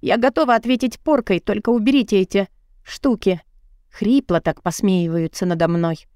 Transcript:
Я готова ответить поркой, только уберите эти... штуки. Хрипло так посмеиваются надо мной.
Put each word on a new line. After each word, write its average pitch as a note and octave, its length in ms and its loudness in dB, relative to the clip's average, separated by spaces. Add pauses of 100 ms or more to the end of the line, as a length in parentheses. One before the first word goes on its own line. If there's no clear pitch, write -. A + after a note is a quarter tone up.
Я - 160 0
готова B3 380 2
ответить A#3 440 -2
поркой, A#3+ 400 0
только G#3 300 -4
уберите A#3 500 2
эти... F#3+ 300 0 (340)
штуки. G3+ 580 -2 (500)
Хрипло G3+ 500 0
так - 200 -4
посмеиваются E3+ 840 -2
надо E3+ 220 0
мной. E3+ 380 -2 (100)